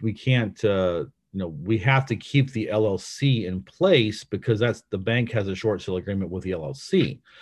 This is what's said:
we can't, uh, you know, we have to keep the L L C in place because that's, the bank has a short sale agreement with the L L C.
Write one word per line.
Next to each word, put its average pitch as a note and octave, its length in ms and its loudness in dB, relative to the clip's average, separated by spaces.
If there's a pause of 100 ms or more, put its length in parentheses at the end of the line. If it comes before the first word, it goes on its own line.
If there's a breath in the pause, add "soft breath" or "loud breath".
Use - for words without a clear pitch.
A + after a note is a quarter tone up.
we A2 100 -2
can't, A#2 540 0
uh, F2+ 400 2 (260)
you F#2+ 60 -6
know, F2+ 100 -4
we E2+ 300 -2
have C3+ 280 4
to A#2 100 -2
keep C3+ 340 0
the A2 200 -4
L G#2+ 160 2
L G2 120 0
C B2 480 -2
in F#2 160 -6
place C3+ 600 2
because G#2 340 0
that's, A#2 320 0
the G2+ 80 -4
bank A2+ 320 0
has G#2 160 -2
a G2 80 -4
short G2+ 260 -2
sale F#2 160 -4
agreement F#2+ 320 -4
with F2+ 140 -6
the F#2 80 -6
L E2 140 -4
L C#2 100 -8
C. - 460 0 (220 loud breath)